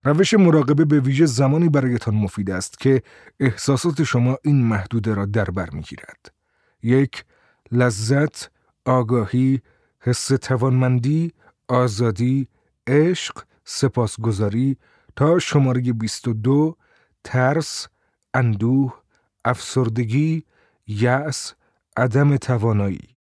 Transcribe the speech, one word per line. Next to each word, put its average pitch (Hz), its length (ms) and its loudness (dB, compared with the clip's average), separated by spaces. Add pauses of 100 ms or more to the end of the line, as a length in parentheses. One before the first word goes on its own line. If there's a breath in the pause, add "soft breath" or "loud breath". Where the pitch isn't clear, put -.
روش 156 300 2
مراقبه 156 520 4
به 147 140 2
ویژه 135 260 2
زمانی 143 440 2
برایتان 123 460 0
مفید 101 360 -4
است - 280 -8
که 135 220 2 (380 loud breath)
احساسات 139 640 0
شما 123 400 0
این 143 200 2
محدوده 110 500 -2
را 98 120 -2
در 101 200 -2
بر 92 240 -6
می‌گیرد. - 640 -16 (500)
یک، 131 420 0 (460 soft breath)
لذت، 123 800 -2 (340)
آگاهی، 123 760 0 (400)
حس - 260 -4
توانمندی، 131 1040 0 (340 soft breath)
آزادی، 120 800 0 (400)
عشق، 156 560 0 (200)
سپاسگزاری، 113 1120 -2 (380 soft breath)
تا 165 240 4
شماره 127 540 0
بیست 110 340 -6
و 117 60 -2
دو، 135 440 0 (460)
ترس، 135 640 -2 (460)
اندوه، 123 600 0 (520)
افسردگی، 123 1000 -2 (440)
یأس، 123 680 -2 (440)
عدم 131 400 2
توانایی. 104 840 -2